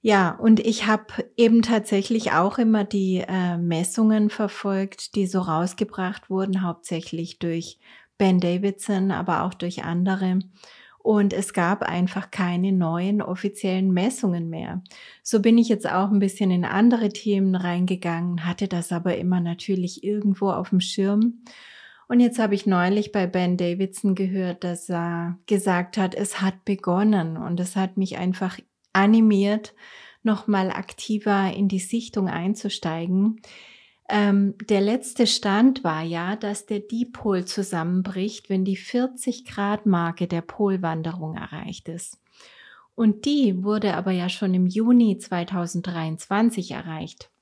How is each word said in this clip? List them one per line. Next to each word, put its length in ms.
Ja, 300
und 280
ich 280
hab 360
eben 240
tatsächlich 680
auch 260
immer 260
die, 440
äh, 320
Messungen 720
verfolgt, 840
die 140
so 140
rausgebracht 920
wurden, 320
hauptsächlich 760
durch 400
Ben 220
Davidson, 720
aber 320
auch 100
durch 300
andere. 560
Und 280
es 180
gab 320
einfach 480
keine 400
neuen 500
offiziellen 680
Messungen 580
mehr. 320
So 200
bin 160
ich 100
jetzt 180
auch 240
ein 100
bisschen 300
in 140
andere 460
Themen 460
reingegangen, 920
hatte 240
das 240
aber 240
immer 240
natürlich 640
irgendwo 460
auf 180
dem 100
Schirm. 640
Und 140
jetzt 180
habe 160
ich 100
neulich 460
bei 160
Ben 300
Davidson 580
gehört, 480
dass 260
er 560
gesagt 520
hat, 180
es 240
hat 240
begonnen. 720
Und 240
es 160
hat 220
mich 200
einfach 400
animiert, 800
nochmal 480
aktiver 840
in 140
die 120
Sichtung 500
einzusteigen. 1120
Ähm, 460
der 140
letzte 460
Stand 580
war 180
ja, 320
dass 300
der 160
Dipol 640
zusammenbricht, 1040
wenn 160
die 100
vierzig 720
Grad 400
Marke 420
der 140
Polwanderung 960
erreicht 500
ist. 320
Und 280
die 400
wurde 320
aber 160
ja 160
schon 260
im 140
Juni 520
zweitausenddreiundzwanzig 1500
erreicht. 600